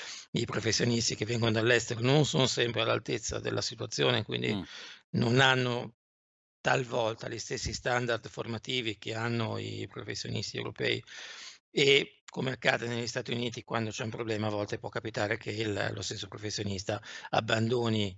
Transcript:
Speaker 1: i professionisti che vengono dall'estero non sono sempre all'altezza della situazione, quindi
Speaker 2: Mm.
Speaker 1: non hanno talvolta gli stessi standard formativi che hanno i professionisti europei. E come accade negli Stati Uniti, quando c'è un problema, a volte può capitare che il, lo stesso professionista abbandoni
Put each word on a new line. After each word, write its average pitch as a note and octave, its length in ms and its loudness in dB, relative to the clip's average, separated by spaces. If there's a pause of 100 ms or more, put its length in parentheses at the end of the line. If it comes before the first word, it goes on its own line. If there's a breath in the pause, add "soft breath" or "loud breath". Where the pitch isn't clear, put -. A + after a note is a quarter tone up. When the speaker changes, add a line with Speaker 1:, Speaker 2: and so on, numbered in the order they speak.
(320 loud breath)
Speaker 1:
i A#2 140 0
professionisti A2+ 720 2
che - 100 -4
vengono A2+ 260 2
dall'estero A2+ 500 4
non C3+ 240 6
sono C3+ 200 4
sempre A#2+ 360 0
all'altezza A2+ 580 -2
della A2+ 220 -2
situazione, A2+ 640 0
quindi B2 300 -2
Speaker 2:
Mm. F#2+ 100 -2 (480 loud breath)
Speaker 1:
non A#2+ 280 4
hanno B2+ 540 4 (680)
talvolta B2 680 0
gli A#2 100 -6
stessi A#2+ 340 -4
standard B2 540 0
formativi A2+ 720 -4
che A2 180 -6
hanno A2+ 420 -2
i G#2+ 300 -6
professionisti - 680 -6
europei. A#2 460 -2 (680 loud breath)
E C#3 580 4
come C3 220 -4
accade A#2+ 360 0
negli A#2+ 200 -4
Stati B2+ 240 -4
Uniti, A#2+ 320 -4
quando A2+ 280 -2
c'è B2+ 120 -6
un A2+ 60 -4
problema, A2 380 -2
a G#2+ 40 0
volte G#2 280 -2
può - 100 -8
capitare A2 480 -2
che - 140 -6
il, G#2 420 -2
lo G2+ 80 -6
stesso G#2 260 -8
professionista G#2 760 -4 (280 loud breath)
abbandoni A2+ 880 2